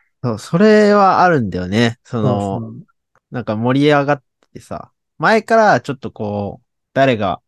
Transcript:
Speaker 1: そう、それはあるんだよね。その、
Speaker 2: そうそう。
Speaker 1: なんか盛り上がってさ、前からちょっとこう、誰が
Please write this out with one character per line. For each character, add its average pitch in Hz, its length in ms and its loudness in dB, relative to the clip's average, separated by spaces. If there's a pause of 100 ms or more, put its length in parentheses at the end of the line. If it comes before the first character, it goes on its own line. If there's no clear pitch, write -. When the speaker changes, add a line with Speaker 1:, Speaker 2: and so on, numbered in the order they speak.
(240)
Speaker 1:
そ 123 100 -4
う、 104 60 -10
そ - 180 -6
れ 214 360 4
は 190 300 4
あ 180 60 4
る 156 120 2
ん 104 80 -4
だ 90 100 -6
よ 90 80 -6
ね。 117 360 0
そ 117 180 -8
の、 101 200 0
Speaker 2:
そ 98 160 -4
う 117 40 -8
そ 113 60 -12
う。 113 180 -18 (460)
Speaker 1:
な 123 100 -8
ん 107 40 -10
か 107 100 -4
盛 123 260 0
り 147 60 2
上 143 180 2
が 143 80 0
っ 139 100 -10 (300)
て - 60 -18
さ、 - 320 -16 (260)
前 208 240 0
か 226 140 -2
ら 202 260 4
ち - 100 -10
ょ - 20 -4
っ - 40 -14
と - 140 -12
こ 101 500 -8
う、 - 40 -20 (280)
誰 131 240 2
が 98 300 -4